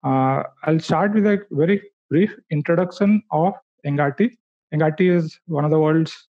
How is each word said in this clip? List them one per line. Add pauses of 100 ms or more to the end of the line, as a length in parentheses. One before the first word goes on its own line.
Uh, (220)
I'll
start
with
a (140)
very (320)
brief (180)
introduction (100)
of (320)
Engati. (460)
Engati (100)
is
one
of
the
world's (260)